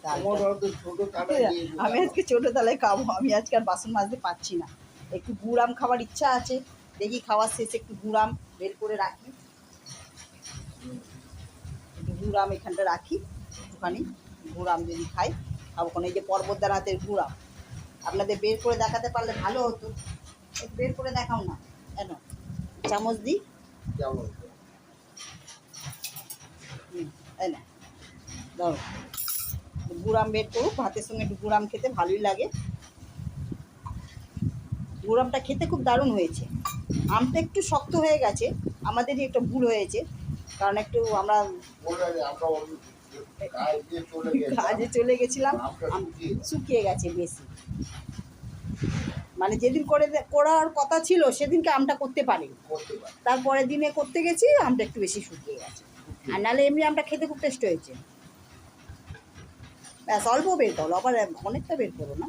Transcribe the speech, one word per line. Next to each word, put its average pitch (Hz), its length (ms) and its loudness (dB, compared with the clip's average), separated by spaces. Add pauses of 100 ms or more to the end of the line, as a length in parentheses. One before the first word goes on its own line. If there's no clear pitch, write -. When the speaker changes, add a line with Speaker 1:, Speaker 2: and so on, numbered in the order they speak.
Speaker 1:
ডালটা। 156 260 0
Speaker 2:
আমার 202 320 2
তো 196 60 0 (140)
ছোট 175 160 -10 (160)
থালায় 294 260 0 (120)
নিয়ে 170 120 -2
নিলাম। - 220 -6
Speaker 1:
আমি 240 200 2
আজকে 370 160 0 (100)
ছোট 240 120 6 (120)
থালায় 247 280 4
খাবো, 208 180 4 (180)
আমি 262 140 2
আজকে 220 260 2
আর 226 100 2
বাসন 196 280 -2
মাজতে 208 280 0
পারছি 175 360 -4
না। 147 60 -8 (500)
একটু 240 140 -8 (100)
গুড় 233 220 2
আম 240 160 2
খাবার 247 220 2
ইচ্ছা 277 260 -2 (100)
আছে, 254 180 -2 (440)
দেখি 220 280 -2
খাওয়ার 220 280 4
শেষে 226 260 -4
একটু - 200 -14
গুড় 214 220 0
আম 220 60 2 (280)
বের 190 220 -6
করে 214 240 -2
রাখি, - 240 -6 (2750)
একটু - 220 -4
গুড় 202 220 0
আম 196 160 2
এখানটা 190 260 -4
রাখি, 175 320 0 (460)
একটুখানি 185 400 -6 (520)
গুড় 180 200 -4
আম 170 160 0
যদি 170 240 -6
খাই 175 160 0 (440)
খাবো। 170 160 -2 (180)
এই 180 80 -4
যে 190 140 0
পর্বতদার 196 460 2
হাতের 190 300 0
গুড় 202 200 0
আম, - 80 -10 (720)
আপনাদের 196 360 0
বের 220 200 2
করে 240 200 4
দেখাতে 226 320 0
পারলে 226 180 -2 (100)
ভালো 220 240 0
হতো, 226 200 -4 (760)
একটু - 160 -14
বের - 180 0
করে 254 140 -6
দেখাও 240 380 -2
না। - 60 -8 (400)
কেন 196 160 -8 (800)
চামচ 220 360 0
দিই? 330 120 2 (640)
Speaker 2:
চামচ। - 320 -4 (2500)
Speaker 1:
হুম, 170 200 -8 (360)
এই 180 100 -2
না, 131 60 -12 (1000)
ধরো, 175 200 0 (1300)
গুড় 220 180 2
আম 214 100 2
বের 214 220 0
করুক, 277 260 2
ভাতের 220 280 -2
সঙ্গে 220 180 -6
একটু 202 160 -4
গুড় 214 160 0
আম 208 140 4
খেতে 254 160 -4 (100)
ভালোই 185 300 2
লাগে। 196 180 2 (2500)
গুড় 226 180 6
আমটা 247 240 0
খেতে 277 240 -2
খুব 285 160 0
দারুণ 254 300 6
হয়েছে। - 260 0 (720)
আমটা 254 280 2
একটু - 140 -2 (120)
শক্ত 294 220 0 (100)
হয়ে 311 200 6
গেছে, 214 220 2 (440)
আমাদেরই 254 380 0
একটা 254 220 0
ভুল 247 220 2
হয়েছে, 208 280 0 (600)
কারণ 196 240 2
একটু 233 160 0 (220)
আমরা 208 160 4 (460)
Speaker 2:
বলে 170 220 0 (240)
আমরা 160 260 -2
অন্য 151 160 -6 (800)
কাজে - 460 -2 (120)
চলে 320 200 -4
গেছিলাম। 269 260 2
Speaker 1:
কাজে 220 280 0 (100)
চলে 247 240 6
গেছিলাম, 262 360 2 (100)
Speaker 2:
আমটা - 200 -8 (100)
Speaker 1:
আম 381 80 -2
Speaker 2:
শুকিয়ে 330 300 -6
গেছে। - 160 -4
Speaker 1:
শুকিয়ে 269 380 2
গেছে 180 200 0 (120)
বেশি। - 240 -6 (2000)
মানে 208 220 2
যেদিন 269 280 4
করে 294 220 8
দে-, 294 220 0
করার 311 320 6 (120)
কথা 285 180 4 (100)
ছিল 359 140 6 (160)
সেদিনকে 320 400 2
আমটা 277 240 4
করতে 277 280 0
পারিনি, 156 280 0 (120)
Speaker 2:
করতে - 320 -6
পারিনি। - 260 -16
Speaker 1:
তারপরের 262 440 4
দিনে 294 260 2
করতে 285 280 0
গেছি, 339 200 4 (220)
আমটা 247 200 4
একটু - 180 -10
বেশি 202 220 -4
শুকিয়ে 165 360 -12
গেছে। - 200 -16
Speaker 2:
শুকিয়ে - 500 -10
Speaker 1:
আর 190 100 0
নাহলে 247 240 4
এমনি 294 220 6
আমটা 302 200 2
খেতে 302 180 -2
খুব 285 160 -10
টেস্ট - 240 0
হয়েছে। 165 240 0 (2250)
ব্যাস, 214 220 0
অল্প 285 200 4 (120)
বের 214 180 6
করো, 160 220 0
আবার 247 140 4 (360)
অনেকটা - 300 -4
বের 202 200 0
করো 143 220 -8
না। 311 80 -6